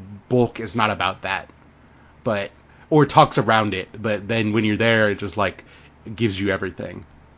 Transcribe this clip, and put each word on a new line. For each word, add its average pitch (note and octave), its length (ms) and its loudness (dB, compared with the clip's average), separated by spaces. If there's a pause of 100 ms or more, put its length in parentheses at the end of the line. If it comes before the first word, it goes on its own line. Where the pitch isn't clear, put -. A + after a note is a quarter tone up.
(300)
bulk A#2+ 320 0
is G#2+ 160 -8
not G#2+ 120 2
about F#2+ 340 -2
that, F#2+ 260 -6 (720)
but, G#2 280 -4 (380)
or D3+ 160 6
talks - 320 4
around A2 360 2
it, F#2 160 -6 (120)
but G#2 280 -4
then A2 240 0
when A2 100 2
you're G#2+ 140 0
there, A2 320 4
it G2 100 -4
just, G2+ 160 -8
like, G2 300 -2 (500)
gives G2 240 0
you G2 100 0
everything, F#2+ 560 -6 (320)